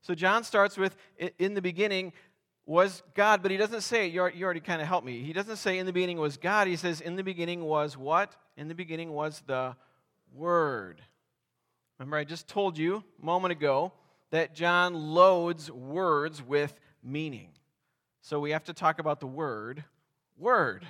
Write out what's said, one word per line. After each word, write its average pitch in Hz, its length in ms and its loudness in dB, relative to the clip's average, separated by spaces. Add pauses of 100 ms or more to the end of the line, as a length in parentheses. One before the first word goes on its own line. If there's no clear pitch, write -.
So 180 140 -4
John 196 300 4
starts 202 320 4
with, 190 180 0 (260)
"I-, 175 160 -6
in 196 160 0
the 196 80 -2
beginning 185 520 -2 (520)
was 180 380 2 (100)
God," 208 280 6
but 190 100 2
he 190 60 0
doesn't 214 240 0
say, 214 260 0
you 175 160 0
al-, 180 60 2
you 175 160 -6
already 170 160 -2
kinda 160 240 -4
helped 170 200 0
me. 123 180 -8
He 156 100 -8
doesn't 202 240 -6
say, 185 220 -2
"In 185 60 -4
the 185 60 -4
beginning 180 260 0
was 147 200 -2
God." 202 280 2
He 175 120 0
says, 165 240 -4
"In 170 160 -6
the 190 60 -6
beginning 175 420 -6
was 151 320 0
what? 160 400 0 (180)
In 151 140 -12
the 165 60 -10
beginning 165 360 -10
was 151 300 -8
the 127 340 -4 (560)
Word." 135 680 -2 (960)
Remember, 139 180 -8
I 151 80 0
just 160 240 -12
told 190 300 -2
you 185 260 0 (180)
a - 40 -14
moment 180 260 0
ago 147 400 2 (380)
that 160 260 0
John 175 380 4
loads 170 760 4
words 151 720 -2
with 143 380 0 (220)
meaning. 135 480 -8 (720)
So 147 200 -4
we 147 100 -4
have 156 140 -2
to 170 80 -12
talk 160 260 0
about 151 220 -4
the 147 40 -10
word, 131 600 -8 (520)
word. 170 520 2